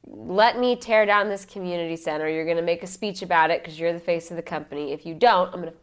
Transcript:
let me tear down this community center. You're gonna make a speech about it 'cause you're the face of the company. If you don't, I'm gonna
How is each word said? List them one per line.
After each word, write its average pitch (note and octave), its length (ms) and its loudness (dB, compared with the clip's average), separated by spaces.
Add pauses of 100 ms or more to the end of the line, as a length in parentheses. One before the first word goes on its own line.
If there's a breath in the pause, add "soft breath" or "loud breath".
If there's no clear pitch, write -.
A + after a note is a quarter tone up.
let F#3 500 2
me B3 180 2
tear A3+ 300 2
down G#3 240 4
this G3 160 -6
community F3 500 -6
center. D#3 320 -4
You're D#3+ 180 -2
gonna E3+ 180 0
make E3+ 180 0
a F#3+ 60 -10
speech G3 340 -8
about E3+ 300 4
it - 120 0
'cause D#3 160 -16
you're E3+ 140 0
the E3+ 60 -6
face E3+ 320 -4
of E3 60 -8
the E3 60 -8
company. D3 480 -8
If - 140 -10
you E3 80 -10
don't, F#3 400 4
I'm F3+ 60 -10
gonna E3 120 -10 (120)